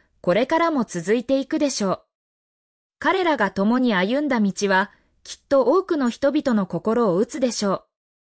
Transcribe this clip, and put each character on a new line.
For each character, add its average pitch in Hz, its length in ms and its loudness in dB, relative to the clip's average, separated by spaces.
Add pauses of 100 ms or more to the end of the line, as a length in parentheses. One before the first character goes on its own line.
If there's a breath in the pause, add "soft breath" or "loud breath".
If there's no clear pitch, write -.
(220 soft breath)
こ - 120 2
れ 233 140 2
か 320 100 2
ら 339 140 2
も 262 140 0
続 175 280 -4
い 240 100 0
て 269 160 0
い 269 60 -4
く 311 140 -2
で 285 100 2
し 214 160 -4
ょ 185 60 0
う。 - 100 -4 (1000)
彼 359 200 0
ら 320 120 0
が 208 140 0
共 214 300 0
に 240 160 2
歩 208 260 0
ん 302 60 -2
だ 254 120 0
道 202 140 0 (160)
は、 190 220 0 (320 soft breath)
き - 200 -16
っ - 40 -20
と 269 160 4
多 349 200 2
く 349 140 -2
の 254 140 0
人 277 200 0
々 277 220 0
の 202 140 0
心 220 420 0
を 170 80 0
打 214 80 0
つ - 140 -8
で 247 120 0
し 208 140 -4
ょ 190 80 0
う。 - 120 -6 (520)